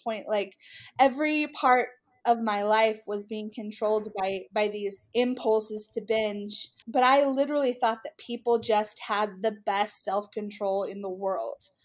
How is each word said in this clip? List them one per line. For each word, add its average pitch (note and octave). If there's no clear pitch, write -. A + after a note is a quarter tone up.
point. A3
Like, G3+
every D4
part B3+
of A#3+
my G#3
life G#3+
was G#3
being G#3+
controlled G#3+
by, F#3+
by G#3
these G#3
impulses A3
to A3
binge. G#3
But B3
I C#4
literally C#4
thought A3+
that -
people A#3
just G#3+
had G#3
the G#3+
best G#3
self-control G3+
in G3
the G3
world. F#3